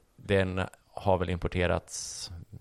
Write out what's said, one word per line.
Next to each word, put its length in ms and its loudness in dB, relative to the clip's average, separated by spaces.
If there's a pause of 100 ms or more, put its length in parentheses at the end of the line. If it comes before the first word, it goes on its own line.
(160)
den 440 2 (320)
har 260 2
väl 120 0
importerats 1000 -2 (300)